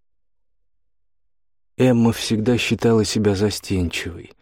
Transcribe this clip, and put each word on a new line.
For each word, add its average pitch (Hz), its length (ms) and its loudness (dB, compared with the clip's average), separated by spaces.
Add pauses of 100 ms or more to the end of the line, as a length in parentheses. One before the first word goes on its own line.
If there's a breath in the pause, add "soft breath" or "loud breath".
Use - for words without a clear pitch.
(1800)
Эмма 120 360 4
всегда 113 460 0
считала 113 460 2
себя 104 300 0
застенчивой. 92 1080 -4